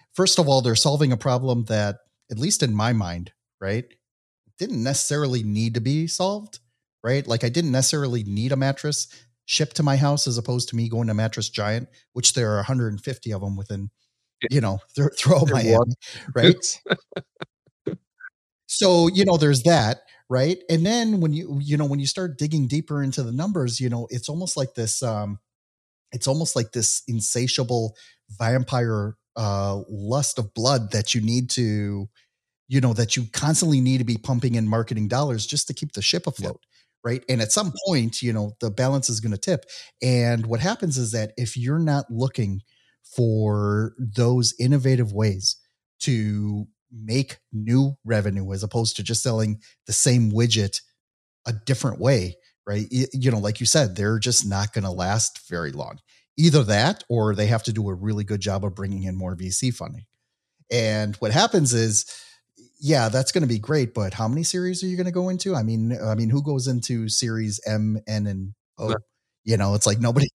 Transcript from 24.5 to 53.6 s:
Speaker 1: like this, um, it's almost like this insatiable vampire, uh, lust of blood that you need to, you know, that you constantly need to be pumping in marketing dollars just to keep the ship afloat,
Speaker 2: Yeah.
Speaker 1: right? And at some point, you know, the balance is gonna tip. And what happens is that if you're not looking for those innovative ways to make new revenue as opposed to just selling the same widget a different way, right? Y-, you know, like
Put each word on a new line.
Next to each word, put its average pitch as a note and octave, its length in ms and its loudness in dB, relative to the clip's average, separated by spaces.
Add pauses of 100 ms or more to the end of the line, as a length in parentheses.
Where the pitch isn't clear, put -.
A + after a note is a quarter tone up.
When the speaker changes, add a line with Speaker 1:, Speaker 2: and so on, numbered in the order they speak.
Speaker 1:
like C3+ 180 -4
this, A2+ 280 -4
um, G#2 360 -4 (760)
it's B2+ 160 -4
almost D#3 260 -2
like A#2 180 -2
this - 360 -2
insatiable A#2+ 880 -2 (420)
vampire, A#2 800 0 (200)
uh, G2+ 520 -2
lust G#2+ 500 -2
of G#2 140 -6
blood A#2 400 2
that G#2 220 0
you A2+ 60 2
need A#2+ 300 0
to, G#2 580 -2 (600)
you C3 120 2
know, B2 120 4
that A2 240 0
you B2 160 -2
constantly D#3 480 2
need C3 180 4
to B2+ 60 0
be A2+ 140 -2
pumping B2 360 0
in A2 140 2
marketing A2 400 0
dollars A#2+ 380 -2
just - 220 -4
to B2+ 60 -8
keep - 180 -8
the G2+ 100 -8
ship - 240 0
afloat, - 340 -6
Speaker 2:
Yeah. - 500 -12
Speaker 1:
right? B2 180 -4
And B2 120 0
at A2 120 0
some G3 200 0 (140)
point, A#2+ 340 0
you A#2+ 140 -2
know, G#2 260 -4
the A2+ 100 -2
balance C3 380 0
is A2 120 -4
gonna G#2+ 180 -2
tip. - 260 -2 (380)
And A#2+ 440 2
what A2+ 140 -2
happens F3 380 -2
is A2 140 -2
that G#2+ 260 -4
if A#2+ 180 -4
you're C3 220 -2
not D3 320 0
looking A2+ 520 -2 (400)
for G#2+ 960 0
those A#2+ 600 0
innovative B2+ 540 2
ways G2+ 440 0 (440)
to G#2 680 -2 (220)
make A#2 460 -4 (160)
new B2+ 520 2
revenue G2 480 0
as G2 100 -6
opposed A2+ 340 -2
to G#2 60 -6
just A2+ 200 -4
selling A2 380 0 (260)
the A#2 60 -6
same A#2+ 400 4
widget A2+ 480 2 (680)
a A#2+ 60 -4
different B2+ 480 -2
way, G#2 340 2 (320)
right? G#2 240 -2
Y-, B2+ 220 0
you C3 180 0
know, A2 80 0
like G#2 220 -2